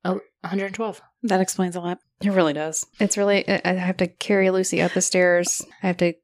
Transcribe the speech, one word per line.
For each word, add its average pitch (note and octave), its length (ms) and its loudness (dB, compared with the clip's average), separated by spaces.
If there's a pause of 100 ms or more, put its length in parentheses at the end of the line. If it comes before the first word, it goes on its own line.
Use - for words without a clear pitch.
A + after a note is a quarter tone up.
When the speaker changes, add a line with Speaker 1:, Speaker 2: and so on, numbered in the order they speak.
Speaker 1:
oh, F#3 160 -2 (220)
a E3 60 -10
hundred G3 180 -4
and F#3+ 80 -10
twelve. A3 280 -8 (220)
Speaker 2:
That G3 180 2
explains F3+ 340 -2
a F3+ 40 -4
lot. F3 180 -6 (240)
Speaker 3:
It G3+ 80 2
really E3+ 240 4
does. D#3 320 -6 (140)
It's G3+ 180 0
really, G3+ 300 2
I, G3 180 0
I F3+ 80 2
have F#3 240 -2
to F#3 80 2
carry F#3+ 440 0
Lucy F#3 300 0
up E3+ 120 2
the F#3 100 0
stairs. F3+ 600 2 (200)
I F#3+ 60 0
have F3+ 100 -2
to E3+ 260 2